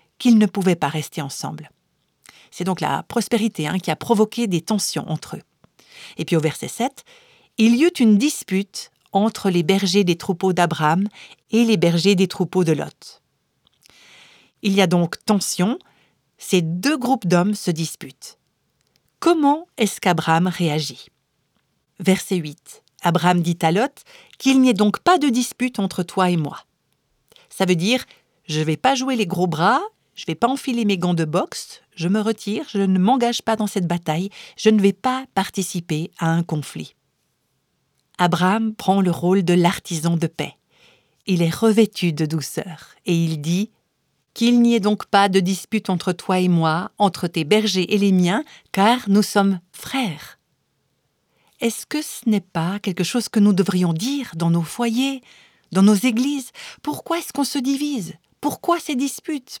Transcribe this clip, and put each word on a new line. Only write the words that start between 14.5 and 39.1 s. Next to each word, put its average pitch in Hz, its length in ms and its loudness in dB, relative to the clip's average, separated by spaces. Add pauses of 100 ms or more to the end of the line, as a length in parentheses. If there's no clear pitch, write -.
Il 196 100 0
y 196 80 2
a 190 60 6
donc 175 380 0
tension, 208 540 0 (580)
ces - 260 0
deux 180 340 -2
groupes 247 300 -2
d'hommes 180 280 2
se - 160 -6
disputent. - 680 -8 (800)
Comment 320 460 2 (100)
est-ce 214 240 -2
qu'Abraham 165 460 2
réagit ? 156 600 -4 (920)
Verset 190 360 0
huit, - 460 -10 (200)
Abraham 175 400 2
dit 170 200 0
à 165 100 2
Lot 220 320 -2 (340)
qu'il 269 220 4
n'y 254 100 6
ait 226 40 4
donc 208 260 2
pas 359 180 4
de 285 100 2
dispute 247 500 -2
entre 190 240 -2
toi 180 280 0
et 175 60 2
moi. 151 280 -6 (840)
Ça - 140 -2
veut 180 120 2
dire, 220 280 0 (420)
je 156 140 -4
vais 156 160 0
pas 269 180 2
jouer 262 220 -2
les 220 100 0
gros 175 220 -2
bras, 180 320 2 (340)
je - 120 -16
vais 160 100 -4
pas 233 120 0
enfiler 254 360 -4
mes 202 140 0
gants 175 160 0
de 165 100 -2
boxe, - 560 -6 (140)
je 165 140 -4
me 208 120 2
retire, 220 480 -4
je 208 100 -4
ne 190 200 2
m'engage 233 440 2
pas 226 140 -2
dans 208 100 -4
cette 190 220 -4
bataille, 170 420 -4 (260)
je - 140 2
ne 214 100 4
vais 196 120 4
pas 262 320 -4 (100)
participer 175 840 -4
à 165 120 0
un 165 120 2
conflit. 160 520 -8 (1200)
Abraham 185 560 0
prend 196 260 2
le 180 120 2